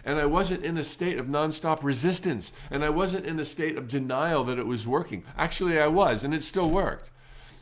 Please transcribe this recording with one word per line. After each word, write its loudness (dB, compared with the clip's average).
And 0
I 2
wasn't 2
in -2
a -2
state -2
of -4
nonstop 0
resistance. 0
And 0
I 2
wasn't 0
in -4
a -2
state -4
of -8
denial 0
that -2
it -4
was -2
working." -2
Actually, 0
I 6
was, 4
and 0
it -2
still 0
worked. 0